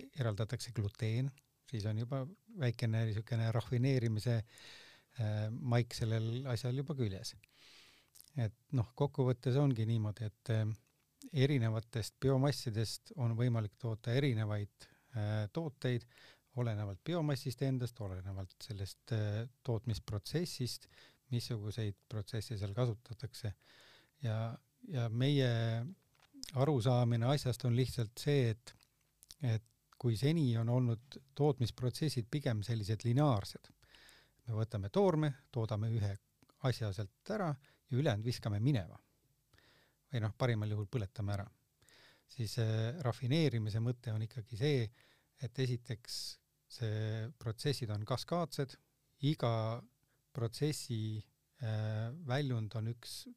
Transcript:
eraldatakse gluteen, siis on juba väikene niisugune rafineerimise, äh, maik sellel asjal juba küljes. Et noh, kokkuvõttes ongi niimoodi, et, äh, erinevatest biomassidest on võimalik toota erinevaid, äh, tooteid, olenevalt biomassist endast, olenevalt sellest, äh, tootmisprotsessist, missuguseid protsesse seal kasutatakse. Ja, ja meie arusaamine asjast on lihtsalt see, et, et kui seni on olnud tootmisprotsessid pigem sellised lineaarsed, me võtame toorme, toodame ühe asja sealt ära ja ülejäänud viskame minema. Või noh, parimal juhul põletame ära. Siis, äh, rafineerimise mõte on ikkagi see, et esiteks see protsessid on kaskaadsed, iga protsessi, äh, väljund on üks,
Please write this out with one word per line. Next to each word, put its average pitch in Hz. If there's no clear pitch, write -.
eraldatakse 113
gluteen, 113
siis 107
on 107
juba 127
väikene 113
niisugune 110
rafineerimise, 120
äh, -
maik 120
sellel 113
asjal 123
juba 143
küljes. 101
Et 117
noh, 127
kokkuvõttes 127
ongi 135
niimoodi, 110
et, -
äh, 110
erinevatest 117
biomassidest 131
on 117
võimalik 113
toota 113
erinevaid, 110
äh, 107
tooteid, 127
olenevalt 107
biomassist 147
endast, 131
olenevalt 95
sellest, -
äh, 107
tootmisprotsessist, -
missuguseid 107
protsesse 107
seal 98
kasutatakse. 110
Ja, 113
ja 131
meie 131
arusaamine 123
asjast 131
on 120
lihtsalt 120
see, 139
et, -
et 113
kui 117
seni 147
on 113
olnud 120
tootmisprotsessid 127
pigem 120
sellised 110
lineaarsed, 123
me 113
võtame 107
toorme, 165
toodame 110
ühe 101
asja 117
sealt -
ära 196
ja 123
ülejäänud 117
viskame 113
minema. 113
Või 127
noh, 107
parimal 107
juhul 104
põletame 104
ära. 101
Siis, -
äh, 110
rafineerimise 117
mõte 120
on 107
ikkagi 110
see, 139
et -
esiteks 123
see 110
protsessid 117
on 104
kaskaadsed, 151
iga 127
protsessi, 113
äh, 110
väljund 123
on 110
üks, -